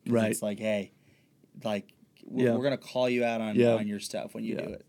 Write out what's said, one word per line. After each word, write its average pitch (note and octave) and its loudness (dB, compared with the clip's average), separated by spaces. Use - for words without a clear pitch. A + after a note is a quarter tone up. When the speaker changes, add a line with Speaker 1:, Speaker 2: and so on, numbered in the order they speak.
Speaker 1:
'Cause A#2 0
Speaker 2:
Right. A2 4
Speaker 1:
it's A2+ -4
like, G#2 -6
"Hey, G#2+ -2
like, G#2 -4
we're, B2+ 0
Speaker 2:
Yeah. A#2 4
Speaker 1:
we're B2 -2
gonna C3+ 0
call B2+ -2
you A#2+ 2
out A#2 0
on, G#2+ -2
Speaker 2:
Yeah. A#2+ 8
Speaker 1:
on G#2+ 0
your G#2 -4
stuff - -8
when A2 -6
you A2+ -4
Speaker 2:
Yeah. - -6
Speaker 1:
do - -8
it." - -16